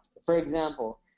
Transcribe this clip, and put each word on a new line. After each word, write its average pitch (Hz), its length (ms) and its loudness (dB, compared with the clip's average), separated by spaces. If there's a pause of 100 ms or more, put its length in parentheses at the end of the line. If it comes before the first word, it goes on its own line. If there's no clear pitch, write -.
(260)
For 170 120 4
example, 147 600 -2 (200)